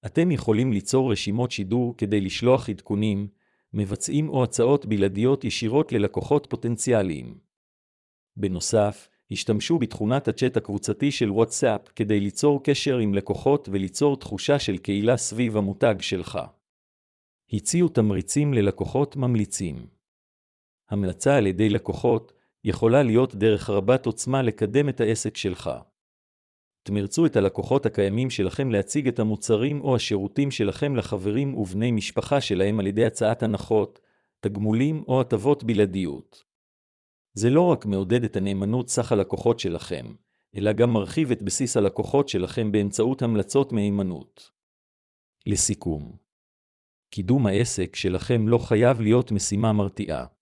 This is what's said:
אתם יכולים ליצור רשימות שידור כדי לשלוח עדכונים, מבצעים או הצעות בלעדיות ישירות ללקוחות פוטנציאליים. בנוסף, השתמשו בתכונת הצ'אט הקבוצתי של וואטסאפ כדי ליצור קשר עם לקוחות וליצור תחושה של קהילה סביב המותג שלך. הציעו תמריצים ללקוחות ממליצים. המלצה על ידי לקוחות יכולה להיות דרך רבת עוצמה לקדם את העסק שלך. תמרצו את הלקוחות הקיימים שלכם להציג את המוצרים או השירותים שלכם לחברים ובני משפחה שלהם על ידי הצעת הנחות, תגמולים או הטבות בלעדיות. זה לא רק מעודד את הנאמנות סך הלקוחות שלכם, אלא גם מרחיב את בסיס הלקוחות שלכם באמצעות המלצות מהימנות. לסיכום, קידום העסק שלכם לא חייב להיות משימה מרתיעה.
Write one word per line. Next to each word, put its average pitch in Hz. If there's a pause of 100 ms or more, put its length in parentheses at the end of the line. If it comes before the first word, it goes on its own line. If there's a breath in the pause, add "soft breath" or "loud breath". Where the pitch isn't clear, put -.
אתם 165
יכולים 120
ליצור 127
רשימות 113
שידור 117
כדי 104
לשלוח 117
עדכונים, 104 (460)
מבצעים 107
או 135
הצעות 131
בלעדיות 104
ישירות 117
ללקוחות 107
פוטנציאליים. 104 (960)
בנוסף, 101 (220)
השתמשו 107
בתכונת 120
הצ'אט 127
הקבוצתי 104
של 113
וואטסאפ 113
כדי 104
ליצור 135
קשר 139
עם 104
לקוחות 135
וליצור 101
תחושה 139
של 98
קהילה 104
סביב 113
המותג 104
שלך. - (1120)
הציעו 165
תמריצים 117
ללקוחות 110
ממליצים. 101 (1040)
המלצה 101
על 113
ידי 98
לקוחות - (320)
יכולה 113
להיות 123
דרך 104
רבת 104
עוצמה 127
לקדם 117
את 131
העסק 110
שלך. - (1120)
תמרצו 104
את 147
הלקוחות 101
הקיימים 107
שלכם 120
להציג 123
את 120
המוצרים 113
או 131
השירותים 107
שלכם 131
לחברים 107
ובני 104
משפחה 113
שלהם 104
על 95
ידי 104
הצעת 110
הנחות, 107 (400)
תגמולים 110
או 131
הטבות 123
בלעדיות. 95 (880)
זה 110
לא 147
רק 175
מעודד 101
את 110
הנאמנות 98
סך 120
הלקוחות 113
שלכם, 78 (420)
אלא 104
גם 117
מרחיב 113
את 113
בסיס 117
הלקוחות 113
שלכם 101
באמצעות 107
המלצות 120
מהימנות. 101 (960)
לסיכום, 87 (960)
קידום 113
העסק 101
שלכם 107
לא 117
חייב 120
להיות 117
משימה 107
מרתיעה. 98 (160)